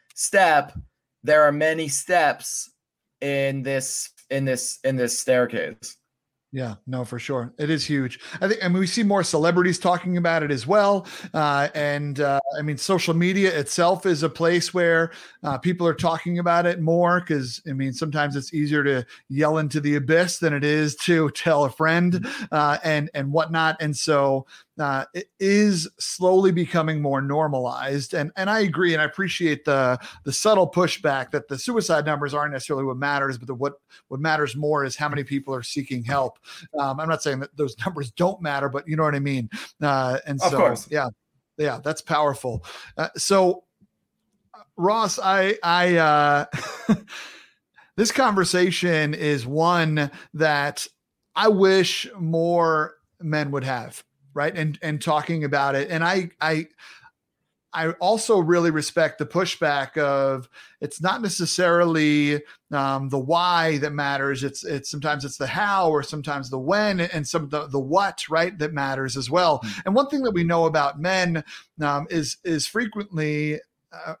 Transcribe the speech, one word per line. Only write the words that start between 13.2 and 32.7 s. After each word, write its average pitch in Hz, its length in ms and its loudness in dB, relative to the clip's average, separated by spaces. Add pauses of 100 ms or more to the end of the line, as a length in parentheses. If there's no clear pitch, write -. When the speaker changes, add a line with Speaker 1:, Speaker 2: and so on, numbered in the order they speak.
Speaker 2:
itself 175 460 2
is 160 180 2
a 160 60 2
place 170 440 0
where, 165 380 2 (320)
uh, 143 140 -2
people 175 280 -2
are 165 80 4
talking 165 460 -2
about 175 260 2
it 175 140 0
more 170 400 2
'cause, 143 500 -4
I 139 40 -6
mean, 135 180 -2
sometimes 147 460 -2
it's 135 160 -8
easier 147 320 2
to 135 200 0 (220)
yell 151 300 2
into 151 240 -2
the 147 160 2
abyss 165 420 2
than 160 140 2
it 143 100 0
is 151 340 2
to 160 340 2
tell 147 340 2
a 131 40 2
friend, 170 440 2
Speaker 1:
Mm-hmm. 226 400 -6
Speaker 2:
uh, 147 320 2
and, 151 280 0
and 139 200 -4
whatnot. 160 480 0
And 151 160 -4
so, 139 480 2 (320)
uh, 139 360 -2
it 180 160 -10 (100)
is 196 480 4 (120)
slowly 185 520 4
becoming 160 500 0
more 139 200 0
normalized. 139 920 -2
And, 151 220 -2
and 190 140 -2
I 214 100 2
agree. 175 320 2
And 156 100 2
I 151 40 2
appreciate 165 580 -2
the, 135 340 2 (280)
the 139 80 -4
subtle 202 360 4
pushback 143 640 0
that 147 160 -4
the 139 100 -6
suicide 170 480 0
numbers 143 280 -2
aren't 147 180 -2
necessarily 139 320 -4